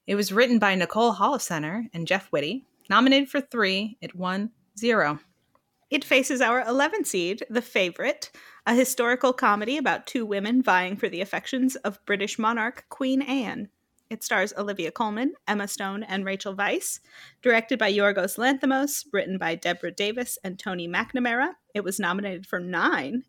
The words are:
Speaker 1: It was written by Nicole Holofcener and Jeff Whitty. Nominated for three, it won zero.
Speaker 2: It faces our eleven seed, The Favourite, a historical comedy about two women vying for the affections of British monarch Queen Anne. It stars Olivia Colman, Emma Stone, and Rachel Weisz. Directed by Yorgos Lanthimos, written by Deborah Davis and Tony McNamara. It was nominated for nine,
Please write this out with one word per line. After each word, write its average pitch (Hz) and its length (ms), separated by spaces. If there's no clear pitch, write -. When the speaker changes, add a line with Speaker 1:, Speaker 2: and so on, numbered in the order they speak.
Speaker 1:
It 196 100
was 196 160
written 240 260
by 196 160
Nicole 214 400
Holofcener 196 680
and 165 120
Jeff 190 220
Whitty. 160 360
Nominated 269 400
for 285 120
three, 208 600
it 165 140
won 185 360
zero. 196 420
Speaker 2:
It 294 140
faces 262 360
our 247 260
eleven 294 380
seed, 185 460
The 226 120
Favourite, 208 680
a 226 100
historical 247 580
comedy 226 440
about 240 300
two 240 180
women 208 380
vying 185 340
for 202 120
the 170 120
affections 254 560
of - 300
British 202 320
monarch 226 500
Queen 262 340
Anne. 226 460
It 226 160
stars 202 340
Olivia 196 340
Colman, 233 420
Emma 208 200
Stone, 196 360
and 190 200
Rachel 196 320
Weisz. 208 420
Directed 233 360
by 214 140
Yorgos 202 460
Lanthimos, 269 760
written 190 260
by 170 180
Deborah 175 360
Davis 214 520
and 185 140
Tony 175 300
McNamara. 240 640
It 208 100
was 196 160
nominated 190 460
for 185 140
nine, 175 680